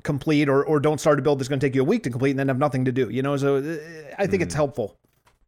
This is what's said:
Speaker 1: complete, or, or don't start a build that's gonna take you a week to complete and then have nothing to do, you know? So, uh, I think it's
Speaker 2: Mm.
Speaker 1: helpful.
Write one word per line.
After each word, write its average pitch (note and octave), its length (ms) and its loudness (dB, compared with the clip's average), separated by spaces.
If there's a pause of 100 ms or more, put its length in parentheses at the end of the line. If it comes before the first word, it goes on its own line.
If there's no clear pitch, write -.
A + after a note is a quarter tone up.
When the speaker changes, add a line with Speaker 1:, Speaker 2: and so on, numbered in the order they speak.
Speaker 1:
complete, D3 460 0
or, C#3 140 4
or D#3 160 2
don't D3+ 200 0
start D3 180 4
a C3+ 60 -2
build D3 160 2
that's B2+ 100 -6
gonna C#3 120 -2
take C#3 120 0
you C3 80 2
a C3 40 2
week A3 180 0
to C#3 80 -4
complete C3+ 200 0
and C3 80 -2
then C#3 80 0
have B2+ 120 0
nothing C3+ 260 0
to B2+ 60 0
do, B2 180 0
you B2 140 -4
know? C#3+ 140 -2
So, C#3 200 2
uh, D3+ 600 -8
I G3+ 80 0
think F#3+ 160 0
it's F3 100 -4
Speaker 2:
Mm. - 40 -6
Speaker 1:
helpful. B2+ 400 -2 (500)